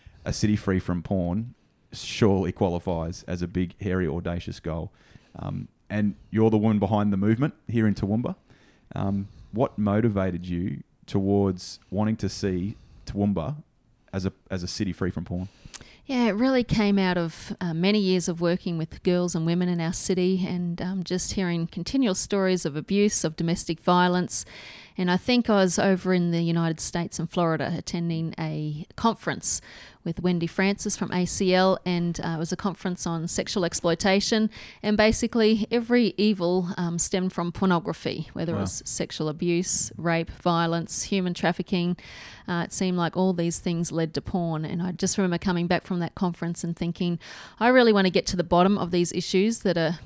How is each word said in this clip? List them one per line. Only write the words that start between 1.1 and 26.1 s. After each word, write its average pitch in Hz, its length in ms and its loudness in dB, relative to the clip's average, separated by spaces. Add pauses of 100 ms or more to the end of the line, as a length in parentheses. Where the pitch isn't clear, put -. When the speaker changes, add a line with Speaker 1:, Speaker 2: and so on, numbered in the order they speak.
Speaker 1:
surely 95 580 2
qualifies 85 800 -2
as 87 120 -4
a 87 60 -2
big, 90 340 -2
hairy, 92 280 0
audacious 87 500 -6
goal. 82 320 -6 (460)
Um, 50 320 -8 (200)
and 104 260 0 (160)
you're 110 180 4
the 107 80 4
woman 107 220 2
behind 104 340 2
the 98 40 0
movement 110 360 2 (160)
here 110 180 2
in 101 80 2
Toowoomba. 110 400 -2 (580)
Um, 98 360 -2 (240)
what 117 240 -2
motivated 101 680 2
you 92 380 -4 (220)
towards 98 720 0 (100)
wanting 107 280 0
to 98 100 -2
see 95 480 -2 (300)
Toowoomba 98 500 0 (560)
as 92 140 -2
a, 95 80 -2 (180)
as 92 120 -4
a 90 40 -4
city 101 240 -4
free 87 200 -2
from 85 120 -6
porn? 92 240 -6 (580)
Speaker 2:
Yeah, 247 200 0
it 214 60 2
really 247 320 2
came 202 340 2
out 185 200 2
of, 170 440 -6
uh, 170 140 -2
many 196 240 2
years 185 280 2
of 170 140 -4
working 175 380 0
with - 240 -8
girls 180 320 2
and 160 100 0
women 175 240 2
in 175 100 0
our 165 140 -2
city 185 540 0
and, 175 340 -4
um, 185 220 -4
just 180 300 -4
hearing 170 340 0
continual 202 480 0
stories 185 500 0
of 143 100 -6
abuse, 202 480 2
of 156 120 -2
domestic 165 440 -2
violence. 180 640 2 (540)
And 180 120 0
I 180 80 4
think 247 320 2
I 214 80 4
was 185 220 4
over 185 340 2